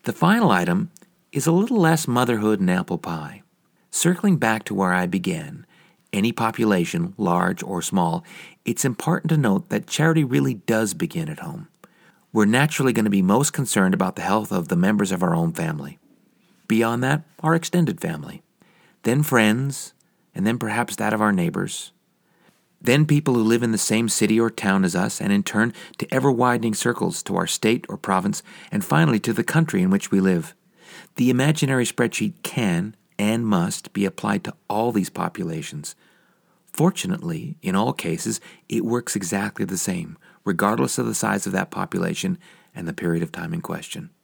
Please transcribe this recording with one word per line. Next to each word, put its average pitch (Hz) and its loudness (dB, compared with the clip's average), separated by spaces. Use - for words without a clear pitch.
The 123 -4
final 196 4
item 90 0
is 139 -2
a 165 4
little 220 2
less 165 4
motherhood 117 2
and 90 2
apple 90 -2
pie. 80 -10
Circling 180 2
back 110 0
to 104 -6
where 95 2
I 90 2
began, 87 -4
any 107 0
population, 98 0
large 90 0
or 90 -6
small, 85 0
it's 120 -2
important 160 -2
to 160 4
note 113 0
that - -4
charity 160 2
really 135 0
does 110 0
begin 82 -6
at 76 -12
home. - -12
We're 107 6
naturally 131 2
gonna 110 2
be 98 4
most 107 4
concerned 95 2
about 92 0
the 87 -8
health 101 0
of 90 -2
the 92 0
members 98 2
of 90 0
our 87 2
own 82 0
family. 78 -8
Beyond 117 0
that, 147 0
our 160 4
extended 165 0
family. 78 -8
Then 131 2
friends, 127 2
and 98 -2
then 120 0
perhaps 113 -4
that 107 0
of 107 0
our 104 4
neighbors. 92 -2
Then 139 4
people 147 2
who 117 2
live 117 4
in 117 0
the 107 0
same 110 0
city 110 2
or 113 4
town 98 2
as 87 0
us, - -2
and 98 0
in 101 4
turn 110 0
to - -6
ever-widening 123 2
circles 104 -2
to 95 -4
our 90 0
state - 0
or 101 -8
province, 98 -2
and 104 -2
finally 143 4
to 113 -2
the 107 -2
country 156 2
in 92 4
which 98 2
we 98 2
live. 92 0
The 123 2
imaginary 131 2
spreadsheet - -2
can 101 -2
and 113 0
must 98 0
be 101 0
applied 101 -2
to - -10
all 113 0
these 101 0
populations. 82 -8
Fortunately, 170 -2
in 95 -2
all 113 0
cases, 85 -4
it 113 -2
works 120 -2
exactly 98 -4
the 92 -6
same, 85 -6
regardless 104 0
of 123 -2
the 110 -4
size 101 -2
of 98 -4
that 95 -2
population 92 -4
and 85 -10
the 82 -6
period 85 -2
of 82 -6
time 85 -8
in 82 -6
question. - -10